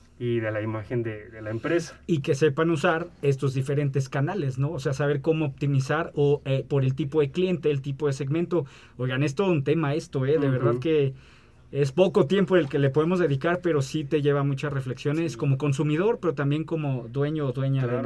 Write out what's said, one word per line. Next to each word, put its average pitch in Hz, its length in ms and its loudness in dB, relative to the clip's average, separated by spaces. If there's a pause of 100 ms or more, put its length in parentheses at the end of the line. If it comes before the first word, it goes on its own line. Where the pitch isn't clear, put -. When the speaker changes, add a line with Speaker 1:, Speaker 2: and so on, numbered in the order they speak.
(200)
Speaker 1:
y 117 200 -2
de 110 100 -2
la 107 120 -4
imagen 110 400 -4
de, 107 260 -10
de - 140 -16
la 107 80 -8
empresa. 160 560 -4
Speaker 2:
Y 165 140 0
que 151 140 0
sepan 160 360 2
usar 170 380 0 (140)
estos 139 320 0
diferentes 139 540 -2
canales, 143 500 -2
¿no? 143 140 -2
O 135 80 -6
sea, 147 120 -2
saber 143 280 0
cómo 156 240 0
optimizar 143 680 0
o, 143 300 2
eh, 135 220 -2
por 139 180 0
el 135 100 0
tipo 151 260 0
de 139 100 2
cliente, 180 400 0
el 139 120 0
tipo 143 260 -4
de 139 40 2
segmento. 156 540 -2 (300)
Oigan, 127 260 -2
es 143 140 0
todo 190 160 2
un 147 100 2
tema 147 320 0
esto, 139 320 -2
¿eh? 151 120 4
De 139 100 2
Speaker 1:
Ujú. - 20 2
Speaker 2:
verdad 123 300 2
que 147 320 2 (580)
es 139 220 0
poco 185 340 4
tiempo 185 300 4
el 151 120 4
que 143 120 0
le 139 100 4
podemos 160 300 2
dedicar, 165 420 0
pero 156 180 2
sí 156 220 -2
te 147 180 0
lleva 143 220 2
muchas 139 300 -2
reflexiones 139 600 -2
Speaker 1:
Sí. - 60 -12
Speaker 2:
como 135 180 2
consumidor, 151 640 0
pero 160 140 0
también 147 300 0
como 143 420 -4
dueño 143 400 -2
o 123 60 -2
dueña 135 320 0
Speaker 1:
Claro, 123 140 0
Speaker 2:
de 120 80 -2